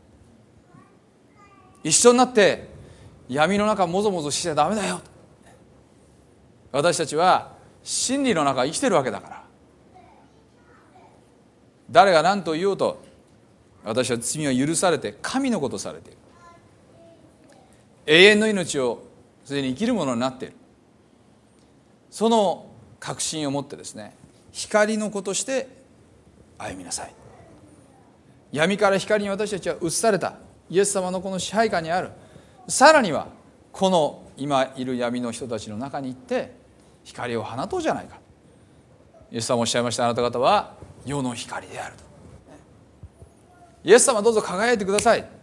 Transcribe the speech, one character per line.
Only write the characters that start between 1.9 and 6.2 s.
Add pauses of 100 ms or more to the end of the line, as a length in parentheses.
緒
に
な
っ
て (580)
闇
の
中
も
ぞ
も
ぞ
し
ち
ゃ
ダ
メ
だ
よ。 (1700)